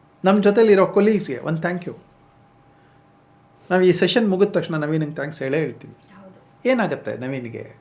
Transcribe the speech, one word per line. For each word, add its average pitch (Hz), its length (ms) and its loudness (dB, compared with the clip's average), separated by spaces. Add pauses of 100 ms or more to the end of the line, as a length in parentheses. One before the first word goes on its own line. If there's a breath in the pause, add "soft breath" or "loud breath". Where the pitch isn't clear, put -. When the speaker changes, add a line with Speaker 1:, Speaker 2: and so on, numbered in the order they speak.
(240)
Speaker 1:
ನಮ್ 202 180 4
ಜೊತೆಲಿರೋ 202 440 6
ಕೊಲೀಗ್ಸ್‌ಗೆ 202 520 0
ಒಂದ್ 160 220 -4
thank 180 240 -6
you. 127 100 -10 (1800 soft breath)
ನಾವ್ 185 120 2
ಈ 185 100 6
ಸೆಷನ್ 202 380 2
ಮುಗಿದ 190 180 2
ತಕ್ಷಣ 175 260 -4
ನವೀನ್‌ಗೆ 151 400 -2
ಥ್ಯಾಂಕ್ಸ್ 151 280 -8
ಹೇಳೇ 135 160 -2
ಹೇಳ್ತೀವಿ. - 640 -10
Speaker 2:
ಹೌದು. - 460 -10
Speaker 1:
ಏನಾಗತ್ತೆ 170 480 -2
ನವೀನ್‌ಗೆ? 120 640 -10